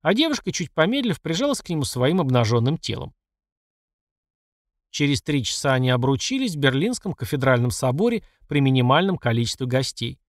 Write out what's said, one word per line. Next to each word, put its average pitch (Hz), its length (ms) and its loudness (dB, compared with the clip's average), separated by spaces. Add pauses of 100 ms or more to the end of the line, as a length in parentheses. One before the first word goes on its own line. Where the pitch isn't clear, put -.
А 160 120 2
девушка, 277 380 0
чуть 151 200 -6
помедлив, 214 500 0
прижалась 220 400 -2
к - 80 -18
нему 156 140 -2
своим 139 380 0
обнаженным 123 560 2
телом. - 360 -8 (1800)
Через 143 320 0
три 147 220 -2
часа - 300 -2
они 127 180 2
обручились 139 640 -2
в 147 40 -8
Берлинском 147 540 0
кафедральном 123 560 0
соборе 180 540 0 (240)
при 143 140 0
минимальном 135 560 4
количестве 120 500 -2
гостей. 127 600 -4